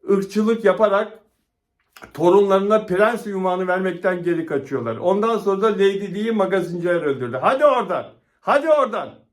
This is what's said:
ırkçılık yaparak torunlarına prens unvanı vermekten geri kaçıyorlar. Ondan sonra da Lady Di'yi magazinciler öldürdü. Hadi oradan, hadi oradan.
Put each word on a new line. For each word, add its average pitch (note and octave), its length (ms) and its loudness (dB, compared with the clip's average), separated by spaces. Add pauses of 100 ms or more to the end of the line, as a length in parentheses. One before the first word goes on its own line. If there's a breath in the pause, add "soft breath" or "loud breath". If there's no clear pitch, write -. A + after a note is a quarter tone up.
ırkçılık G#3+ 560 0
yaparak G3+ 540 2 (920)
torunlarına G3 720 4
prens G#3+ 420 0
unvanı F#3 400 -2
vermekten F#3 560 -2
geri E3 220 -2
kaçıyorlar. C3 520 -4
Ondan G#3 400 0
sonra F#3+ 240 -2
da A3 60 2
Lady G3 480 0
Di'yi A3 160 -2
magazinciler F3 720 -2
öldürdü. B2+ 400 -4
Hadi C4+ 240 2
oradan, F#3 400 0 (360)
hadi C#4+ 280 0
oradan. A3 400 0 (240)